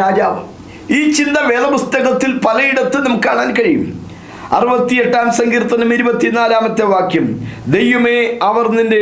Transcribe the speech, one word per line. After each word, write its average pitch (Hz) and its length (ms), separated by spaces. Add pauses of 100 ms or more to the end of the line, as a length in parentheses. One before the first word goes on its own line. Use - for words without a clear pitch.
രാജാവ്. 190 400 (560)
ഈ - 20 (180)
ചിന്ത 285 200 (120)
വേദപുസ്തകത്തിൽ 262 840 (140)
പലയിടത്തും 262 600
നമുക്ക് 240 220
കാണാൻ 247 220 (100)
കഴിയും. - 260 (720)
അറുപത്തിയെട്ടാം 247 720 (100)
സങ്കീർത്തനം 233 580
ഇരുപത്തിനാലാമത്തെ 226 960
വാക്യം, 175 340 (500)
"ദൈവമേ, 240 420 (320)
അവർ 233 160 (100)
നിന്റെ 226 260